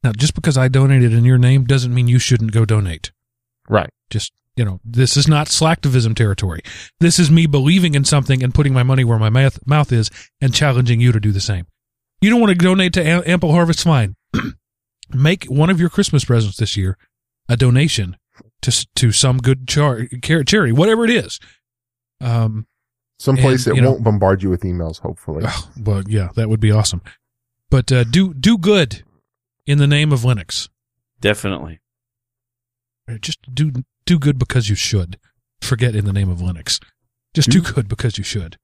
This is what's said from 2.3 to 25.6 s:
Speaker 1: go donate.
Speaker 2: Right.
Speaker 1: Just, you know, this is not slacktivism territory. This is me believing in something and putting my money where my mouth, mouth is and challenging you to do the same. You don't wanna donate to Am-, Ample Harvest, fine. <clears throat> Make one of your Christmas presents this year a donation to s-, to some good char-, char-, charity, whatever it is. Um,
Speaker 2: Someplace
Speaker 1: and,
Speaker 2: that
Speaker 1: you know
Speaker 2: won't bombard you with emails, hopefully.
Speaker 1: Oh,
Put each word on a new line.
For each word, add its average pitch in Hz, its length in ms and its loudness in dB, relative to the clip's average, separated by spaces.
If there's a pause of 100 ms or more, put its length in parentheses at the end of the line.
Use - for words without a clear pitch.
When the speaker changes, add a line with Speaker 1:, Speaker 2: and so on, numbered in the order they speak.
Speaker 1:
go 113 120 2
donate. 101 460 -2 (580)
Speaker 2:
Right. 104 220 0 (200)
Speaker 1:
Just, - 220 -6 (220)
you 120 100 -2
know, 95 200 -6
this 120 320 0
is 143 100 2
not 151 220 2
slacktivism 131 680 0
territory. 98 460 -2 (400)
This 170 180 4
is 160 120 4
me 165 160 6
believing 151 480 2
in 139 100 2
something 135 380 0
and 127 120 -2
putting 143 180 2
my 127 120 2
money 131 200 2
where 117 140 0
my 110 120 0
mouth, 131 360 2
mouth 147 260 2
is 113 180 0 (300)
and 131 140 0
challenging 123 460 2
you 123 120 4
to 110 80 2
do 104 120 0
the 98 80 -2
same. 90 260 -6 (540)
You 202 100 4
don't 240 100 4
wanna 208 140 4
donate 185 400 2
to 180 100 0
Am-, 170 220 0
Ample 170 260 0
Harvest, 170 300 2
fine. 123 320 2 (180)
<clears throat> - 100 -4 (720)
Make 151 320 0
one 151 240 0
of 175 100 0
your 170 100 0
Christmas 156 340 0
presents 113 320 0
this - 200 -4
year 95 200 -4 (520)
a 120 80 0
donation 123 600 0 (460)
to - 80 -4
s-, - 160 -4 (100)
to 113 160 0
some 127 260 0
good 127 300 -2
char-, 135 380 -2 (160)
char-, 156 220 -2
charity, 170 280 2
whatever 220 320 2
it 226 60 2
is. - 280 -4 (840)
Um, 113 460 -2 (520)
Speaker 2:
Someplace 131 480 2
Speaker 1:
and, 113 60 0
Speaker 2:
that - 40 2
Speaker 1:
you 127 60 4
know 127 100 4
Speaker 2:
won't 117 120 -4
bombard 98 380 2
you 98 80 -2
with 90 120 -2
emails, 87 380 -6
hopefully. 80 460 -10
Speaker 1:
Oh, - 240 -8 (120)